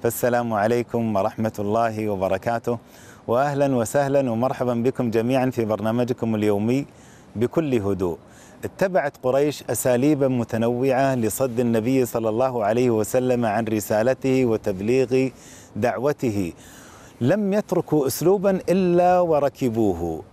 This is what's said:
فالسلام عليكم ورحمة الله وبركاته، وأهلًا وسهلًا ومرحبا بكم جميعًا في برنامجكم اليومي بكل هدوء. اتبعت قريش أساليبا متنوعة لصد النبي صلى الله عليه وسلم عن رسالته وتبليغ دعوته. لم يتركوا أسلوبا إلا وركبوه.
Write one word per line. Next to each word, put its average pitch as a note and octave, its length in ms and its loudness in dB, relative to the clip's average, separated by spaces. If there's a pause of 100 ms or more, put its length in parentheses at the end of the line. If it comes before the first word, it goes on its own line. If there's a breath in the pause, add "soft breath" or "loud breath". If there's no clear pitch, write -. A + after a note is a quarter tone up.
فالسلام A#2+ 500 0
عليكم A2+ 600 0
ورحمة A2 440 -2
الله A2 500 -2
وبركاته، G2+ 680 -2 (500 loud breath)
وأهلًا C#3 480 0
وسهلًا C#3 560 0
ومرحبا B2 420 -2
بكم A#2+ 380 -2
جميعًا B2+ 380 2
في A#2 160 -2
برنامجكم A2+ 720 -2
اليومي G#2+ 500 0 (500 loud breath)
بكل B2+ 400 -2
هدوء. F#2+ 420 -2 (460 loud breath)
اتبعت F3+ 500 -2 (100)
قريش C3+ 460 0
أساليبا C3+ 580 2
متنوعة B2 880 0
لصد A#2 440 -2
النبي A#2+ 460 2
صلى A2+ 240 -2
الله A#2+ 360 0
عليه A#2+ 240 2
وسلم A#2+ 560 0
عن A2 200 0
رسالته A#2 800 0
وتبليغ A#2 840 0 (460 loud breath)
دعوته. A2 760 -2 (680 loud breath)
لم F#3+ 320 2
يتركوا E3 540 0
أسلوبا F#3 520 2 (100)
إلا F3+ 500 4
وركبوه. A2+ 1000 0 (120)